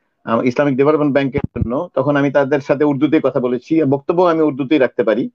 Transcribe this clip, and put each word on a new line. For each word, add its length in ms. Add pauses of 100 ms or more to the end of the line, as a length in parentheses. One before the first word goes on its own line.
(240)
আহ, 180
ইসলামিক 340
ডেভেলপমেন্ট 360
ব্যাংকের 280 (160)
জন্য, 380
তখন 220
আমি 140
তাদের 300
সাথে 240
উর্দুতেই 380
কথা 180
বলেছি, 440
বক্তব্য 380
আমি 200
উর্দুতেই 360
রাখতে 240
পারি, 320